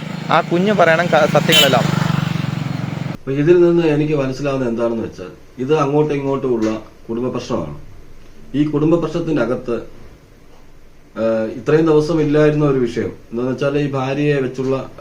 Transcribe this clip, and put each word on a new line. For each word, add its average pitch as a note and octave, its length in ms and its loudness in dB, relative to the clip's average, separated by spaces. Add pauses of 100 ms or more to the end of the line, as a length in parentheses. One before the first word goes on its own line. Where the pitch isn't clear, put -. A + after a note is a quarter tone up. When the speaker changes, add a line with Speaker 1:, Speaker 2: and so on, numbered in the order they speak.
(360)
Speaker 1:
ആ E3 40 4 (120)
കുഞ്ഞ് F#3+ 280 2
പറയണം E3+ 340 4
ക-, D3+ 220 4
സത്യങ്ങളെല്ലാം. C#3 480 4 (1300)
Speaker 2:
അപ്പൊ C3+ 240 -4
ഇതിൽ F3 220 6
നിന്ന് E3+ 200 4 (100)
എനിക്ക് D3+ 280 0
മനസ്സിലാവുന്നത് C3 500 -2
എന്താണെന്ന് A2+ 340 -2
വെച്ചാൽ F#2 240 -12 (320)
ഇത് C3+ 100 0 (100)
അങ്ങോട്ടും D3 360 0
ഇങ്ങോട്ടും C3+ 380 -2
ഉള്ള A2 120 0 (380)
കുടുംബ A#2 280 -4
പ്രശ്നമാണ്. F2+ 400 -6 (840)
ഈ - 20 4 (120)
കുടുംബ D#3 300 2
പ്രശ്നത്തിന്റെ D#3 420 -2
അകത്ത്, A#2 320 -4 (1500)
ഏഹ്, A2+ 240 0 (120)
ഇത്രയും D#3 320 2
ദിവസം D3+ 340 4
ഇല്ലായിരുന്ന D3+ 480 4
ഒരു C3 120 2
വിഷയം A2 260 -2 (200)
എന്താണെന്ന് B2 240 -4
വെച്ചാൽ C#3+ 280 -2
ഈ D3 40 0 (100)
ഭാര്യയെ C#3+ 480 0
വെച്ചുള്ള, C3 300 -2 (260)